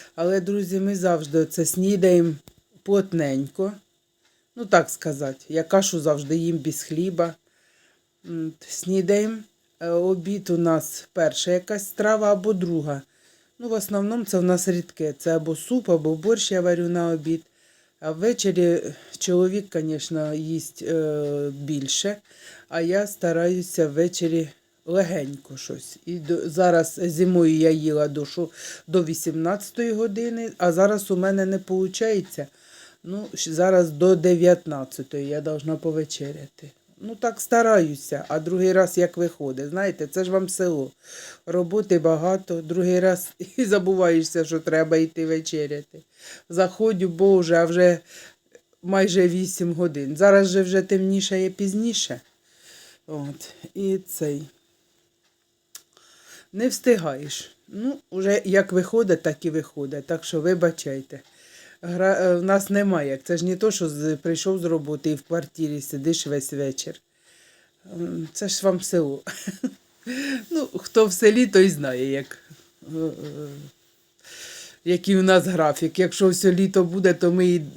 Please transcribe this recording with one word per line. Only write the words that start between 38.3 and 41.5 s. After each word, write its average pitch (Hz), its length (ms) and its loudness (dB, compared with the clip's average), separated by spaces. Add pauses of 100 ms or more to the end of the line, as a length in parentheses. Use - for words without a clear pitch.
другий 180 340 0
раз 185 240 4
як 175 200 0
виходить. 147 520 -4
Знаєте, 175 380 -4
це 185 160 -4
ж 180 80 -4
вам 190 180 0
село. 160 420 -2 (540)
Роботи 180 540 0